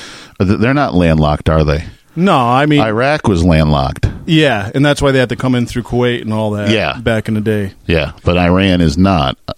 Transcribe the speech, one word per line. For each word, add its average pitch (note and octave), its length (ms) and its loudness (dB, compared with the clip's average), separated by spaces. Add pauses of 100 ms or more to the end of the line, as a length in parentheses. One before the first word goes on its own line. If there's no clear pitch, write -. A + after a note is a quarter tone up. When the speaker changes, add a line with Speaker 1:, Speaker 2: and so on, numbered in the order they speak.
(380)
Speaker 1:
Uh, G2+ 60 0
th-, F#2 160 0
they're A#2 140 2
not C3+ 200 -2
landlocked, D#2+ 540 2
are D#2+ 160 2
they? D2+ 200 -2 (320)
Speaker 2:
No, F3 220 2
I B2+ 280 2
mean D3 140 4
Speaker 1:
Iraq A#2+ 460 -2
was F2+ 180 2
landlocked. D2+ 600 2 (180)
Speaker 2:
Yeah, C3+ 480 0
and C#3+ 140 0
that's C#3+ 160 0
why C#3+ 80 2
they C3+ 80 2
had B2 120 0
to A#2+ 60 -4
come B2+ 200 -2
in A#2+ 100 -2
through A#2+ 160 -6
Kuwait A#2+ 400 -2
and G#2+ 100 -6
all A2 200 -2
that G#2 180 -2
Speaker 1:
Yeah. G2 280 -2
Speaker 2:
back A2+ 280 -2
in A2 80 -4
the G#2+ 60 -2
day. G#2 320 -2 (160)
Speaker 1:
Yeah, D#2+ 240 0 (120)
but F2 140 2
Iran F2+ 420 2
is D#2 160 2
not, E2+ 400 2 (220)